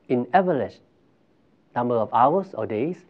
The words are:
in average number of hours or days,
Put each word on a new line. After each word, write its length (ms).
in 240
average 460
number 220
of 160
hours 420
or 120
days, 320